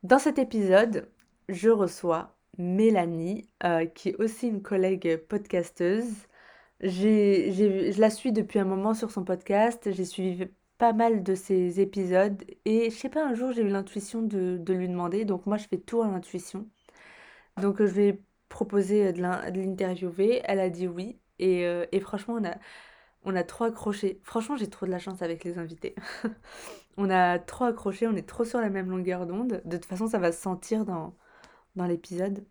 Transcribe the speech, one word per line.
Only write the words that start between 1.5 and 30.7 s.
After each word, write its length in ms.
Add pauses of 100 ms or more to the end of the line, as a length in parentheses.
reçois 680 (220)
Mélanie, 880 (160)
euh, 220
qui 240
est 60
aussi 320
une 140
collègue 560 (100)
podcasteuse. 960 (540)
J'ai, 720
j'ai, 400
je 80
la 100
suis 220
depuis 260
un 60
moment 300
sur 160
son 140
podcast. 680
J'ai 120
suivi 420 (320)
pas 160
mal 280
de 120
ses 460
épisodes 640 (220)
et 260
je 60
sais 140
pas, 160
un 80
jour, 180
j'ai 100
eu 60
l'intuition 540
de, 360
de 140
lui 160
demander. 380
Donc, 180
moi, 140
je 100
fais 80
tout 240
à 80
l'intuition. 580 (960)
Donc, 220
euh, 40
je 80
lui 120
ai 160 (260)
proposé, 600
euh, 40
de 80
l'in-, 300
de 100
l'interviewer. 840
Elle 160
a 100
dit 180
oui. 300 (200)
Et, 280
euh, 260
et 80
franchement, 400
on 60
a, 80 (720)
on 120
a 80
trop 200
accroché. 580
Franchement, 340
j'ai 120
trop 180
de 40
la 80
chance 240
avec 220
les 140
invités. 360 (300)
<laughs> 40 (680)
On 140
a 280
trop 260
accroché, 420
on 100
est 120
trop 160
sur 160
la 80
même 220
longueur 360
d'onde. 380
De 120
toute 100
façon, 200
ça 120
va 140
se 100
sentir 420